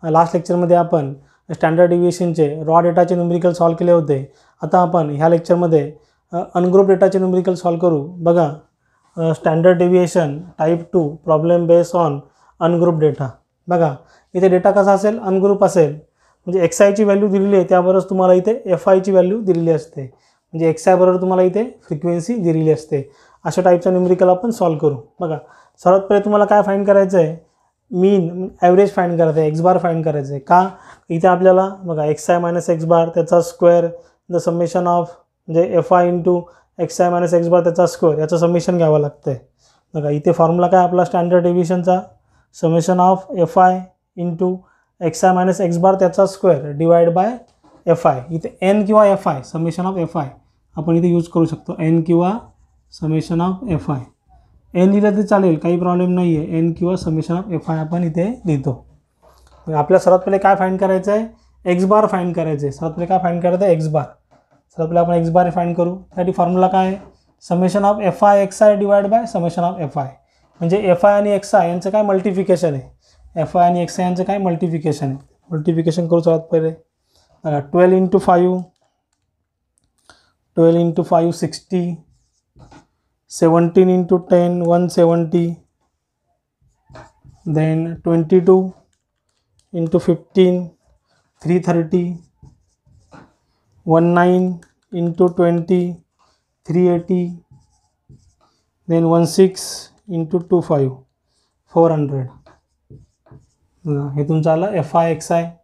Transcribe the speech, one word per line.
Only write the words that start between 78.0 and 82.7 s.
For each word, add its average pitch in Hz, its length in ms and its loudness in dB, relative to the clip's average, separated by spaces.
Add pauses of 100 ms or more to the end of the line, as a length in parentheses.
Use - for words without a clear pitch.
फाईव्ह, 180 440 0 (1900)
ट्वेल्व 165 240 4
into 170 240 -2
फाईव्ह, 170 280 0
सिक्स्टी, 175 720 -6 (1300)